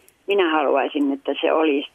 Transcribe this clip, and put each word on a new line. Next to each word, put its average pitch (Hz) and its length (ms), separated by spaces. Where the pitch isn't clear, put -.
minä 392 240
haluaisin, 269 640
että 139 180
se 147 120
olisi. 151 420